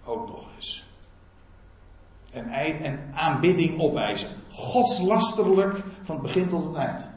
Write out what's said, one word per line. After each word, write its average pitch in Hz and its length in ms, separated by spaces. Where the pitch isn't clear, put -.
Ook 117 240
nog - 280
eens. - 300
En 117 180
ei-, 151 340
en - 280
aanbidding 160 720
opeisen. 113 500
Godslasterlijk 196 1300
van 160 120
het 139 100
begin 180 240
tot 156 160
het 151 100
eind. - 420